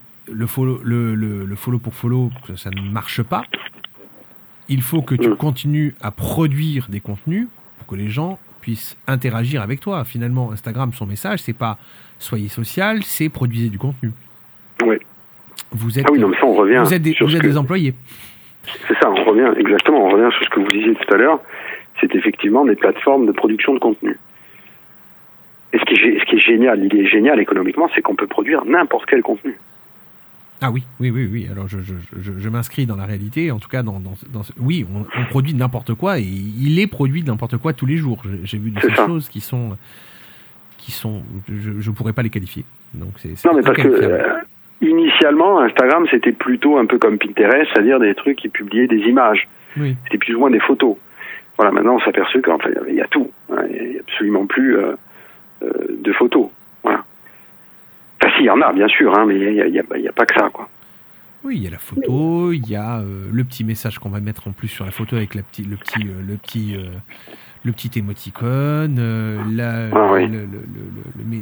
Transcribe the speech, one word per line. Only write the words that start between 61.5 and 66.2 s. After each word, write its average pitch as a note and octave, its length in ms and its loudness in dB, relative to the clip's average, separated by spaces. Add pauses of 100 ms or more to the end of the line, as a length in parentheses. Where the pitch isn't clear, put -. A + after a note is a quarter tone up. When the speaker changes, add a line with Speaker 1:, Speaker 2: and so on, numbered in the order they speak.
Speaker 1:
il A2 60 -4
y F#2 40 -6
a - 20 -8
la E2+ 80 -12
photo, E3+ 720 -2
il C3 180 -2
y G#2 60 -4
a, A2 240 -6
euh, G2 320 -8
le B2 140 0
petit B2+ 180 -8
message A2 360 -4
qu'on G#2 100 -10
va G2+ 100 -6
mettre G#2+ 280 -8
en G2 40 -8
plus G#2 160 -10
sur - 180 -10
la F#2+ 60 -10
photo A2+ 240 -6
avec G#2+ 200 -4
la G2+ 60 -6
petite, G2+ 280 -12
le G2+ 80 -8
petit, - 300 -6
euh, F#2+ 200 -10